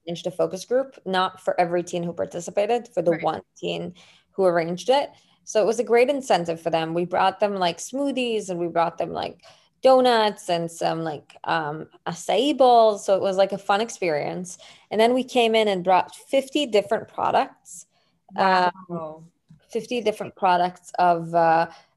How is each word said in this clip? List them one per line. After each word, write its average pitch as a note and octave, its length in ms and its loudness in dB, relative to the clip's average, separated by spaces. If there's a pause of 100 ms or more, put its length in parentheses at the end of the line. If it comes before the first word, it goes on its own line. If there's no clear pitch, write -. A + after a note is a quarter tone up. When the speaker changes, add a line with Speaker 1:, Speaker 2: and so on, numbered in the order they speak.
Speaker 1:
arranged E3+ 200 -10
a F3 60 -4
focus E3 320 -4
group, C4 420 -4
not F#3 340 -2
for - 200 -2
every F3 240 0
teen F3 180 -8
who E3+ 100 -8
participated, G3+ 760 -4
for F3 140 -4
the D#3+ 100 2
Speaker 2:
Right. D#3+ 100 -4
Speaker 1:
one D#3+ 200 -4 (140)
teen F3 380 -8 (380)
who G3 120 0
arranged F3 460 0
it. C#4 200 2 (360)
So G#3+ 140 0
it F3+ 60 2
was G#3+ 120 0
a A#3 60 -2
great A#3+ 240 4
incentive F3+ 500 -2
for E3 120 -6
them. E3 240 -2
We F3 100 0
brought F3+ 340 0
them, G#3 180 -2
like, F3 200 -2
smoothies, A#3+ 720 -6
and F3 100 -6
we F3 80 -4
brought E3 300 -2
them, E3 160 -6
like, - 320 -10 (380)
donuts A#3+ 640 4
and E3+ 220 -2
some, E3 340 -4
like, D3+ 400 -12
um, D#3 420 -4 (200)
acai A3 500 -2
bowls. A#3 480 6
So G3 100 2
it F#3 60 0
was, G3 160 -2
like, G3 160 2
a G3 60 -6
fun G3+ 240 0
experience. F3 720 -6 (340)
And G3 80 2
then A3+ 140 8
we B3+ 100 0
came A#3 320 2
in A3 140 4
and F#3 160 -2
brought F3+ 300 2
fifty C4+ 500 -2
different G#3 440 0
products. - 800 -4 (480)
Speaker 2:
Wow. F#3 380 2 (160)
Speaker 1:
Um, E3 380 -10 (420)
fifty A#3+ 320 -6
different G#3 340 -4
products F3+ 640 0
of, E3+ 360 2
uh, E3 320 4 (300)